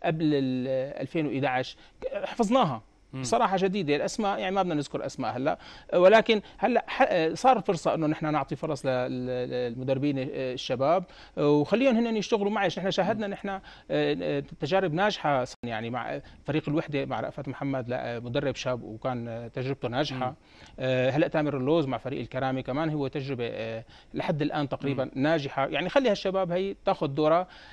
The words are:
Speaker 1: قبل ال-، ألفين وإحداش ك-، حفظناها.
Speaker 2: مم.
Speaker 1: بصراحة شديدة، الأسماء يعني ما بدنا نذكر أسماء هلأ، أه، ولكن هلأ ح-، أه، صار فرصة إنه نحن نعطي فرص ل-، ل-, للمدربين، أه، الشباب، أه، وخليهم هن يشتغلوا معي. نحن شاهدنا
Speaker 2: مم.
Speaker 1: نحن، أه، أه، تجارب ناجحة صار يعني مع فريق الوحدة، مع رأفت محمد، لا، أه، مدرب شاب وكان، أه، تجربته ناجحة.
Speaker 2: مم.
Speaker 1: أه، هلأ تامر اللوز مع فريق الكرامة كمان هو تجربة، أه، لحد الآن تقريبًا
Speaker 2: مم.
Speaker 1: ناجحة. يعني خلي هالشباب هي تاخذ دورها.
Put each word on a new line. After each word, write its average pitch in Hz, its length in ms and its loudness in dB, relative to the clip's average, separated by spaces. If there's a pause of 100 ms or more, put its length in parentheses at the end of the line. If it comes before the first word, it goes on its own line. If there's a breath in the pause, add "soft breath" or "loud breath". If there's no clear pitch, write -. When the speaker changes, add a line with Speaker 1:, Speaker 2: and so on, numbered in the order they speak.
Speaker 1:
قبل 165 200 0
ال-، 131 760 0
ألفين 151 260 -2
وإحداش 131 500 -2 (260 loud breath)
ك-، 466 220 -6
حفظناها. 196 580 2 (300)
Speaker 2:
مم. 131 80 -8
Speaker 1:
بصراحة 196 360 2
شديدة، 185 400 2
الأسماء 202 420 -2
يعني 190 160 -2
ما 196 80 2
بدنا 180 120 0
نذكر 147 320 -4
أسماء 120 300 -6
هلأ، 143 220 0 (340 loud breath)
أه، 180 80 6
ولكن 214 400 8 (180 loud breath)
هلأ 226 280 2
ح-، - 160 0
أه، 160 320 4
صار 247 260 4
فرصة 165 340 0
إنه 160 120 0
نحن 151 260 0
نعطي 147 240 -2
فرص 151 300 -4
ل-، - 20 2
ل-, 127 600 -2
للمدربين، 131 680 -2
أه، 131 160 -2
الشباب، 135 680 0 (340 loud breath)
أه، 147 120 4
وخليهم 220 460 4
هن 233 200 2
يشتغلوا 202 340 0
معي. 202 180 2 (100)
نحن 185 120 -2
شاهدنا 208 360 0
Speaker 2:
مم. 202 60 -6
Speaker 1:
نحن، 202 160 -8
أه، 190 120 -6 (300 loud breath)
أه، 151 500 0 (200)
تجارب 175 340 0
ناجحة 156 500 0
صار - 200 -10
يعني 117 260 -4
مع 127 300 -6 (240 loud breath)
فريق 151 240 -2
الوحدة، 147 360 -2
مع 127 160 -4
رأفت 139 280 -8
محمد، 135 400 -4
لا، 120 280 -4
أه، - 20 -8
مدرب 123 360 -2
شاب 127 280 -4
وكان، 117 460 -6
أه، 117 200 -10
تجربته 131 400 -4
ناجحة. 127 400 -2
Speaker 2:
مم. 143 60 -6 (440 loud breath)
Speaker 1:
أه، 127 320 2
هلأ 151 180 4
تامر 151 280 0
اللوز 143 300 2
مع 139 120 -2
فريق 135 220 -6
الكرامة 131 400 -2
كمان 151 300 -2
هو 143 180 -2
تجربة، 131 400 -4
أه، 113 360 -6 (300 loud breath)
لحد 147 280 -2
الآن 143 260 -2
تقريبًا 139 360 -2
Speaker 2:
مم. 127 100 -6
Speaker 1:
ناجحة. 139 520 0
يعني 156 220 -2
خلي 262 220 2
هالشباب 190 420 -2
هي 196 320 -2
تاخذ 185 220 0
دورها. 151 400 2 (260 loud breath)